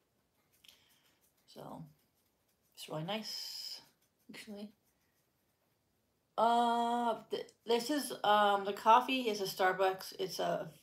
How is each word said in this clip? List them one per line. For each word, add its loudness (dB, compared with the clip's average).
So, -16
it's -14
really -6
nice, -8
actually. -14
Uh, 2
th-, -8
this 0
is, -2
um, 4
the -2
coffee 4
is -4
a -2
Starbucks. 0
It's -6
a, -2